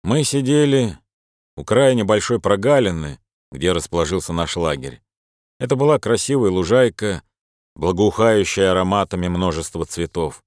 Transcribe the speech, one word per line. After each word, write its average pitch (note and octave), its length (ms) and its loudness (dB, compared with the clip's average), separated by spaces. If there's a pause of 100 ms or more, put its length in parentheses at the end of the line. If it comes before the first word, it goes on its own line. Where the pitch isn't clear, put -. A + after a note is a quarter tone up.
Мы C3+ 200 0
сидели C#3 760 0 (560)
у D2 80 -12
края B2+ 320 4
небольшой G#2+ 440 0
прогалины, G2 800 0 (320)
где D2+ 200 -2
расположился E2+ 600 -4
наш E2+ 220 -4
лагерь. C#2 460 -6 (580)
Это C3 160 -2
была C#3+ 220 2
красивая A2+ 540 0
лужайка, G2+ 720 0 (500)
благоухающая G2 960 2
ароматами F#2 600 0
множества E2+ 560 -4
цветов. E2 600 -8